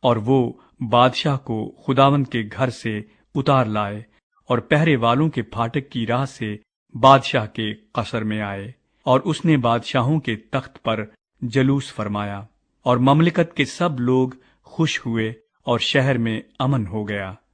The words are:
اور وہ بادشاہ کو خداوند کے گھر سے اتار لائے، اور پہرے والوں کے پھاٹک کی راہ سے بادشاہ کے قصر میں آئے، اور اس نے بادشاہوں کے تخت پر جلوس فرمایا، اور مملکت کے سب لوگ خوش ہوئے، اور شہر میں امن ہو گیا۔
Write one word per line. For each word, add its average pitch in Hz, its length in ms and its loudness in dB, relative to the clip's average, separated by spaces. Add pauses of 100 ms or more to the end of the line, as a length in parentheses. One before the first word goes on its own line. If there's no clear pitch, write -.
اور 120 140 2
وہ 120 360 0 (380)
بادشاہ 127 460 2
کو 113 400 -8 (100)
خداوند 139 400 4
کے 120 160 -4 (100)
گھر 127 180 -2
سے 107 320 -8 (320)
اتار 135 320 2
لائے، 104 360 -4 (460)
اور 123 100 2
پہرے 151 380 2
والوں 120 320 2
کے 127 140 -4
پھاٹک 117 480 -6
کی 117 160 -4
راہ 120 180 -2
سے 107 320 -8 (380)
بادشاہ 127 520 4
کے 107 280 -6 (180)
قصر 110 320 -4
میں 107 160 -4
آئے، 101 320 -8 (300)
اور 131 180 2
اس - 240 -6
نے 160 120 4
بادشاہوں 123 640 0
کے 117 160 -6
تخت - 460 -10
پر 110 220 -4 (360)
جلوس 131 520 0
فرمایا، 104 500 -6 (400)
اور 123 140 2
مملکت 165 600 4
کے 180 80 0
سب 139 360 -4
لوگ 127 280 2 (340)
خوش - 440 -2
ہوئے، 113 260 -2 (300)
اور 120 160 0
شہر 131 400 0
میں 113 220 -2 (180)
امن 131 280 0
ہو 104 220 -6
گیا۔ 98 260 -8 (200)